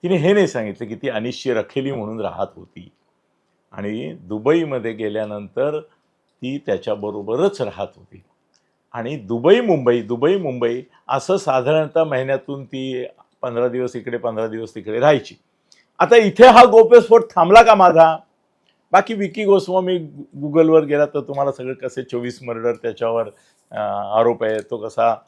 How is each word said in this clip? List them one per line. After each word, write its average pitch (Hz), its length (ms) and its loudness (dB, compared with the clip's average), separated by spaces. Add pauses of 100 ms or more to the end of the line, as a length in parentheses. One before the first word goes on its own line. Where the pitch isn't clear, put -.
तिने 180 120 0
हे 175 180 2
नाही 196 140 2
सांगितलं 110 400 -8
की 110 80 -12
ती 135 140 -8
अनीसची 120 440 -6
रखेली 135 380 -6
म्हणून 110 300 -10
राहत 92 340 -8
होती 90 340 -20 (800)
आणि 113 500 -12
दुबईमध्ये 120 720 -4
गेल्यानंतर 107 880 -8 (640)
ती 131 240 -10
त्याच्याबरोबरच 107 960 -6
राहत 98 340 -10
होती 92 280 -20 (720)
आणि 120 240 -12
दुबई 120 440 2
मुंबई, 127 400 0
दुबई 123 360 -2
मुंबई 127 440 -6 (260)
असं 139 300 -4
साधारणतः 151 680 -2
महिन्यातून 135 600 -6
ती 131 400 -10 (360)
पंधरा 120 260 -4
दिवस 123 280 -6
इकडे, 120 220 -10
पंधरा 113 300 -6
दिवस 110 280 -12
तिकडे 107 240 -8
राहायची. 143 360 0 (640)
आता 180 160 4
इथे 226 320 8
हा 240 160 10
गोप्यस्फोट 226 600 6 (120)
थांबला 190 280 8
का 226 120 6
माझा? 165 420 6 (720)
बाकी 196 220 2
विकी 202 320 -6
गोस्वामी 185 520 0 (420)
Google-वर 160 440 2
गेला 147 220 0
तर 147 140 -6
तुम्हाला 139 320 -4
सगळं 131 220 -10
कसे 131 300 -10
चोवीस 123 400 -10
मर्डर 117 300 -6
त्याच्यावर, 113 560 -6 (420)
अ, 110 80 -10 (400)
आरोप 117 240 0
आहे, 110 160 -2
तो 117 180 -10
कसा 110 380 -2 (120)